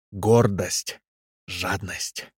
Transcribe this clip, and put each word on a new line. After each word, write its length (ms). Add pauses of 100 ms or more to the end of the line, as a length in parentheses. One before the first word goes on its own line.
(120)
Гордость, 880 (480)
жадность, 800 (100)